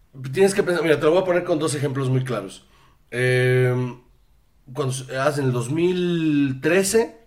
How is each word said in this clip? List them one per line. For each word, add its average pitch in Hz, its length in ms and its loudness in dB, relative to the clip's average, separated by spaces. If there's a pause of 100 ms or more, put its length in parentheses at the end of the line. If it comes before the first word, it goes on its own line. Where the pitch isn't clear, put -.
(320)
Tienes 190 220 4
que 208 80 2
pensar, 175 220 0
mira, 151 160 4
te 160 60 -2
lo 151 60 6
voy 185 100 4
a 185 40 -4
poner 175 180 0
con 175 140 -2
dos 147 160 -2
ejemplos 135 340 -2
muy 127 160 0
claros. 104 440 -8 (420)
Eh, 127 680 2 (960)
cuando 131 220 -4
se, 131 240 -10
hace 139 240 0
en 135 60 0
el 123 60 2
dos 120 180 -4
mil 165 920 0
trece, 190 640 0